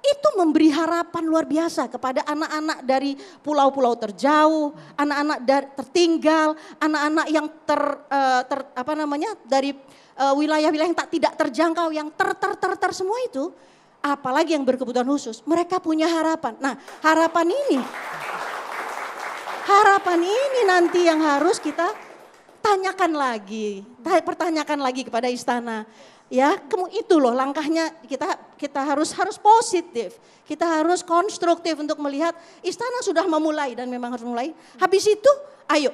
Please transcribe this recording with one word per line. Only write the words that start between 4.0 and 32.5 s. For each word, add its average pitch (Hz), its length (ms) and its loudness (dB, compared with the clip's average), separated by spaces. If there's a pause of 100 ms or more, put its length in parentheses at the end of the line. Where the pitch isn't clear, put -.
anak-anak 294 480 -2
dar-, 277 320 0
tertinggal, 311 800 2 (160)
anak-anak 302 560 0
yang 311 160 0 (160)
ter-, 285 480 -2
eh, 262 320 2
ter-, 277 320 -6
apa 254 240 -4
namanya, 302 320 -4 (160)
dari, 277 240 0 (480)
eh, 277 160 2
wilayah-wilayah 302 560 0
yang 330 80 -2
tak, 285 80 -8
tidak 302 320 -2
terjangkau, 320 560 0
yang 302 160 -8
ter-, 381 240 -2
ter-, 392 240 -4
ter-, 381 160 -2
ter-, 370 160 -2
semua 381 320 -4
itu, 277 320 -6 (480)
apalagi 285 480 0
yang 277 160 0
berkebutuhan 247 400 -2
khusus, 269 400 -4
mereka 349 320 0
punya 320 320 0
harapan. 320 480 -2
Nah, 269 160 -4 (240)
harapan 330 560 2
ini, 508 240 0 (1800)
harapan 392 560 4
ini 494 480 0
nanti 349 400 4
yang 320 160 2
harus 294 400 2
kita 339 320 -2 (640)
tanyakan 381 560 0
lagi, 214 720 -4 (160)
ta-, 330 160 2
pertanyakan 311 640 -2
lagi 254 240 -4
kepada 233 240 -2
istana. 233 560 -4 (460)
Ya, 285 240 4
kemu-, 359 320 -4
itu 370 320 2
loh 240 80 4
langkahnya, 302 640 -2 (160)
kita, 269 160 -6 (320)
kita 285 240 -6
harus, 294 320 -2
harus 370 240 -4
positif, 359 800 2 (320)
kita 302 160 -2
harus 339 400 2
konstruktif 339 720 0
untuk 302 240 -4
melihat 285 320 -2 (320)